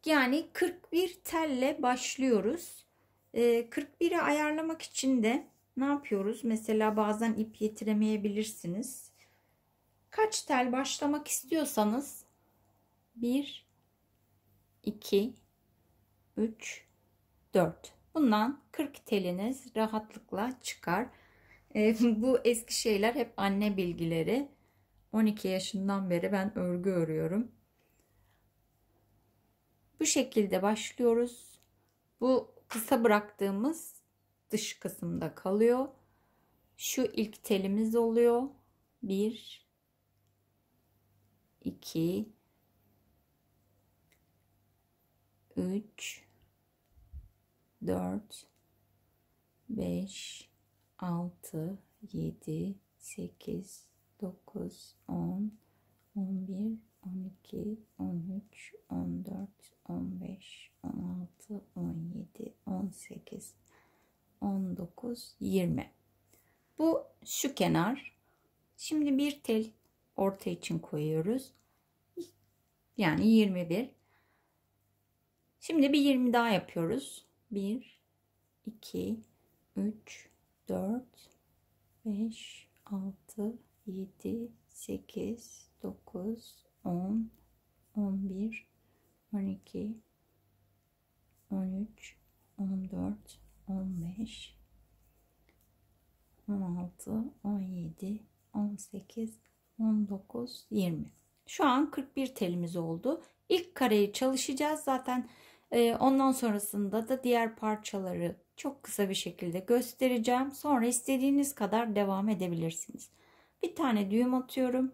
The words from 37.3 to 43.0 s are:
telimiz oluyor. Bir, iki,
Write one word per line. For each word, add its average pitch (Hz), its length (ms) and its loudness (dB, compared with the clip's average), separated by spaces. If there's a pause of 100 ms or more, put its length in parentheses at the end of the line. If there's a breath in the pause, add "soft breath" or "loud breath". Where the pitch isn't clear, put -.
telimiz 220 520 2
oluyor. 233 540 6 (540)
Bir, 202 640 -2 (2000)
iki, 170 680 -4 (3250)